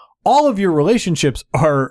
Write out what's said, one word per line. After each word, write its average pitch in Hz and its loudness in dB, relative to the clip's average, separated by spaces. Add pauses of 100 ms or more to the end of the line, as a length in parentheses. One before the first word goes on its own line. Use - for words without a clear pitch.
(240)
all 285 2
of 208 -2
your 190 0
relationships 160 0 (100)
are 139 0